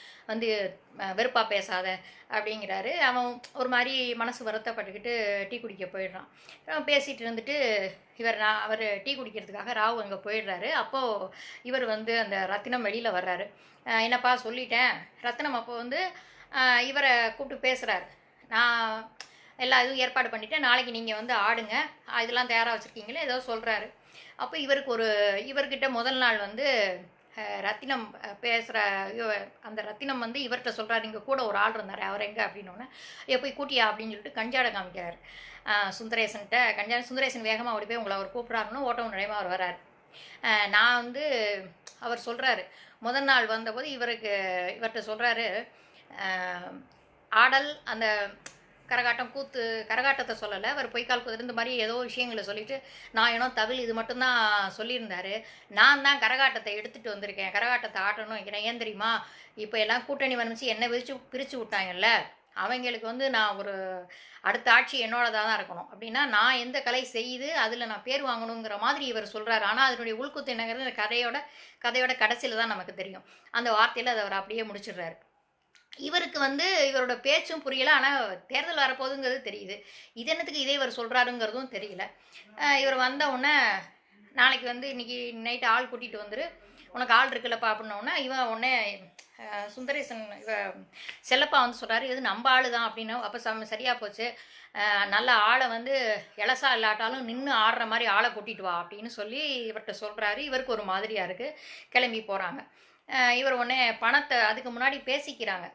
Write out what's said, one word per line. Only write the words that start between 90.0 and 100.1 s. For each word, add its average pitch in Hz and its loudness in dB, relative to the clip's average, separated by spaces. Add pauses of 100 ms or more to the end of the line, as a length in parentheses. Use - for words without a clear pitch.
இவ, 208 -4 (580)
செல்லப்பா 285 4
வந்து 240 2
சொல்றாரு, 226 0
"இது 262 -4
நம்ம 226 0
ஆளு 254 6
தான்" 233 0
அப்படின்னு. 226 -6
அப்ப 220 -6
சம்-, 220 -4
சரியா 226 0
போச்சு. 226 -6 (380)
அஹ், 208 4
நல்ல 233 4
ஆளை 233 6
வந்து, 233 0 (140)
இளசா 254 2
இல்லாட்டாலும் 226 2
நின்னு 254 -2
ஆடுற 226 4
மாதிரி 233 2
ஆளை 220 4
கூட்டிட்டு 214 -10
வா 175 -2
அப்படின்னு 208 -12
சொல்லி 240 -6
இவர்கிட்ட 214 -10
சொல்றாரு. 214 -2